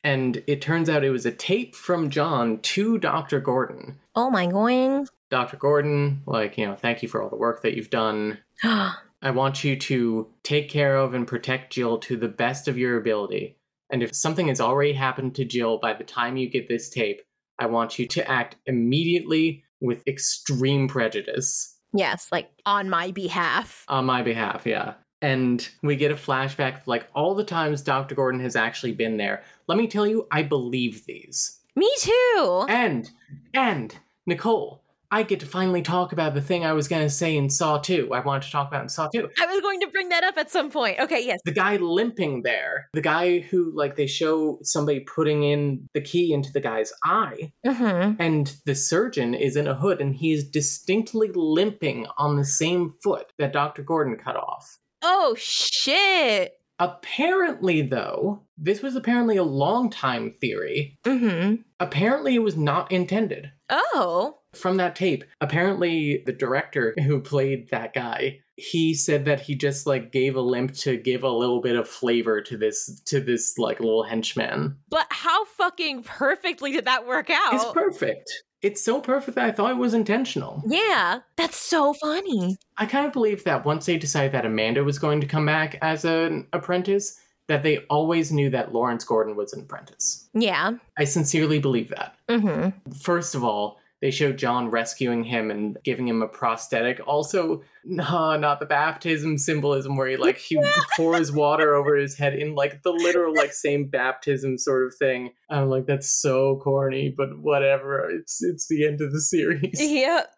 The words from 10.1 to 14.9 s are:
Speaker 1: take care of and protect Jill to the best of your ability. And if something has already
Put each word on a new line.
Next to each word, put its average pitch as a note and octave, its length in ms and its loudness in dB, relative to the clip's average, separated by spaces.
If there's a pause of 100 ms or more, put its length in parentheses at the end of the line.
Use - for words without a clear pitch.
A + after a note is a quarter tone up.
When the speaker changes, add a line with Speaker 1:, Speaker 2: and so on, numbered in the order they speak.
Speaker 1:
take D3 260 0
care C#3 280 2
of C3 180 0
and A#2+ 120 -2
protect C3 460 -4
Jill A#2 280 0
to A#2+ 180 -4
the A2+ 100 -2
best B2 400 -2
of B2 80 -2
your B2 220 0
ability. G#2 580 -2 (340)
And B2 120 0
if A2+ 120 0
something D#3+ 340 0
has B2 120 0
already C#3 320 2